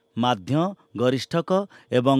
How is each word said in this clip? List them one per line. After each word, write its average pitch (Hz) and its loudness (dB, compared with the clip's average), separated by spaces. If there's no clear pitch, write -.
ମାଧ୍ୟ, 120 0
ଗରିଷ୍ଠକ 127 -2
ଏବଂ 127 4